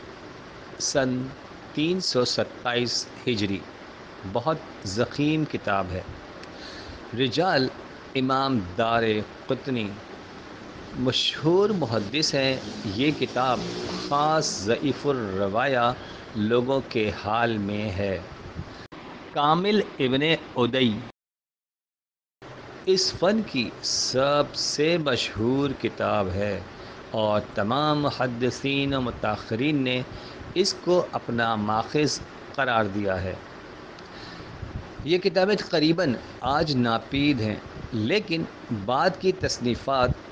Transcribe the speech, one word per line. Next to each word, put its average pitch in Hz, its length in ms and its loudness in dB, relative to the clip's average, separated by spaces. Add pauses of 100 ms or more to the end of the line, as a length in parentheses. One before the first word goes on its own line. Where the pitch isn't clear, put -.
(800)
سن 127 420 0 (520)
تین 170 260 2
سو 127 260 2
ستائیس 120 800 -2 (220)
ہجری۔ 101 320 0 (720)
بہت 156 240 0 (280)
ضخیم 139 640 2
کتاب 98 400 0
ہے۔ 92 100 -4 (1160)
رجال 135 500 4 (480)
امام 131 440 2 (180)
دار 117 260 4 (440)
قطنی 120 400 -2 (1120)
مشہور 165 720 4
محدث 120 640 0
ہیں۔ 131 200 2 (400)
یہ 139 240 4
کتاب 123 400 2 (500)
خاص 151 360 4 (180)
ضعیف 123 440 2
الروایہ 120 840 2 (440)
لوگوں 120 440 4 (100)
کے 107 220 0 (120)
حال 113 340 2
میں 104 340 -2
ہے۔ 95 260 -2 (1160)
کامل 170 480 4 (180)
ابن 135 220 4 (340)
ادی 123 360 4 (1900)
اس 190 340 4
فن 214 220 4 (100)
کی 117 180 0 (120)
سب 143 720 2
سے 165 420 2
مشہور 135 720 2 (120)
کتاب 104 520 2
ہے 98 260 0 (520)
اور 107 300 4 (140)
تمام 147 460 2
محدثین 139 920 0
و 131 80 2
متاخرین 120 800 0
نے 127 180 0 (520)
اس 190 200 2 (100)
کو 175 280 6
اپنا 117 440 0
ماخذ 110 640 2 (360)
قرار 120 300 4 (100)
دیا 95 260 0
ہے۔ 92 120 -2 (1700)
یہ 160 140 4
کتابیں 185 380 4
تقریباً 165 580 4 (280)
آج 147 340 2
ناپید 123 640 2
ہیں، 107 140 0 (360)
لیکن 160 520 0 (420)
بعد 143 240 4 (100)
کی 185 120 2
تصنیفات 127 800 2 (220)